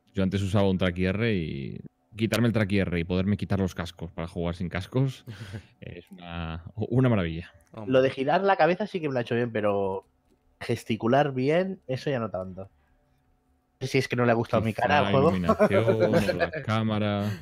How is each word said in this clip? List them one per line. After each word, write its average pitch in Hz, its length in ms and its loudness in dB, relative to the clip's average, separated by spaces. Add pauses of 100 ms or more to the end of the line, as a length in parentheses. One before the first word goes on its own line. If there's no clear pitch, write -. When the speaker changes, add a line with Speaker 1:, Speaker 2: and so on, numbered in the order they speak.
(140)
Speaker 1:
Yo 98 100 -2
antes 95 180 0
usaba 98 280 2
un 95 80 2
track 90 200 0
I 92 80 0
R 107 280 0
y 71 460 -6 (380)
quitarme 113 300 2
el 113 60 2
track 104 200 0
I 101 60 4
R 87 200 0
y 82 60 0
poderme 92 320 0
quitar 98 220 -2
los 92 140 0
cascos 85 380 -10
para 82 160 -8
jugar 85 280 -4
sin 90 120 -6
cascos 127 600 -4
Speaker 2:
<laughs> 104 520 -16
Speaker 1:
es 87 320 -16
una, 85 540 -8 (100)
una 123 320 2
maravilla. 87 420 0 (220)
Speaker 2:
Hombre. 113 220 -8
Speaker 3:
Lo 131 80 6
de 131 80 4
girar 143 340 0
la 196 140 2
cabeza 175 300 2
sí 190 120 -6
que 156 80 -4
me 135 60 -4
lo 131 60 0
ha - 20 0
hecho 117 140 -2
bien, 120 180 0
pero 101 520 0 (540)
gesticular 123 760 0
bien, 165 540 0
eso 131 220 -6
ya 135 100 0
no 110 100 -4
tanto. 92 340 -10 (1160)
No 131 80 -4
sé - 60 -4
si 135 40 2
es 127 100 2
que - 80 -6
no 123 100 2
le 120 60 6
ha 113 40 4
gustado 113 260 0
mi 110 120 0
cara 135 260 2
al 117 60 4
Speaker 1:
Quizá 101 60 0
Speaker 3:
juego. - 180 6
Speaker 1:
iluminación 98 560 2
Speaker 3:
<laughs> 107 500 2
Speaker 1:
o - 20 -4
la - 140 -2
cámara, 107 800 -2 (100)